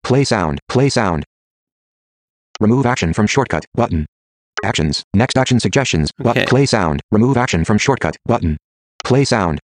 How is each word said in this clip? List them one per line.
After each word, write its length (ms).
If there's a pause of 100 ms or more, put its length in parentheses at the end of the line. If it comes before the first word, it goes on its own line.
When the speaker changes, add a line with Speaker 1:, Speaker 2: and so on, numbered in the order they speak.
Speaker 1:
Play 220
sound, 440
play 200
sound. 360 (1400)
Remove 260
action 260
from 140
shortcut 480
button. 320 (580)
Actions, 380 (100)
next 240
action 240
suggestions, 560
but 200
Speaker 2:
Okay. 100
Speaker 1:
play 200
sound, 440
remove 260
action 280
from 140
shortcut 460
button. 320 (480)
Play 200
sound. 360 (140)